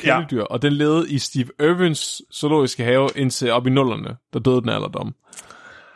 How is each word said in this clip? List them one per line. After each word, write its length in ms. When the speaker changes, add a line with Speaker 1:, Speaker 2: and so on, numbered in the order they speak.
Speaker 1:
Ja. 120
Speaker 2:
kæledyr, 280
og 180
den 120
levede 380
i 80
Steve 300
Irwins 640
zoologiske 500
have 320
indtil 360
op 160
i 20
nullerne. 480
Der 60
døde 220
den 80
af 60
alderdom. 400